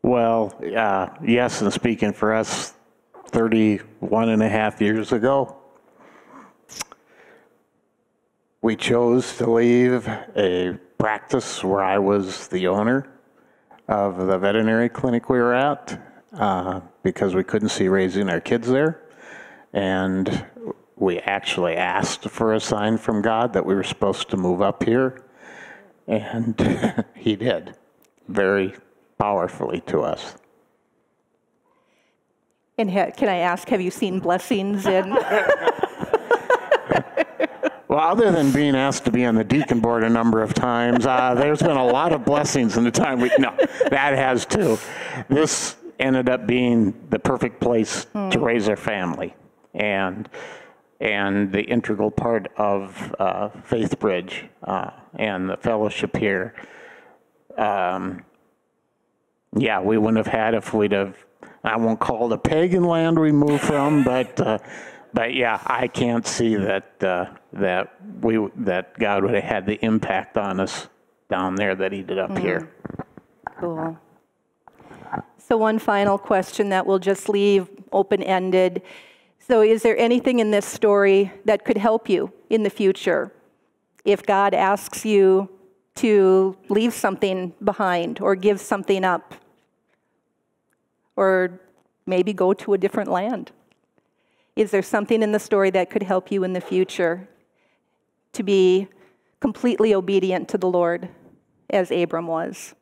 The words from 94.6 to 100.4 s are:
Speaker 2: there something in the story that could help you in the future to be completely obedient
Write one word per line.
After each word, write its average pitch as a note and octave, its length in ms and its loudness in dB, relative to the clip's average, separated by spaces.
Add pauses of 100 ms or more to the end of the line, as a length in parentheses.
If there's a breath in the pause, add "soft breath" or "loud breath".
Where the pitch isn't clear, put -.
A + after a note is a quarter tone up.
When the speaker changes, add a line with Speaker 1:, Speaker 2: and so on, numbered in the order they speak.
Speaker 2:
there G3 120 2
something A3 400 0
in G#3 100 0
the G#3+ 80 0
story G3 300 2
that F#3 200 0
could G3+ 140 -2
help F#3 260 -2
you G3 140 0
in F#3 80 -4
the F3+ 80 -4
future F#3 680 -2 (1040)
to - 120 -8
be F#3+ 440 4 (520 soft breath)
completely A3+ 520 0
obedient F#3 580 0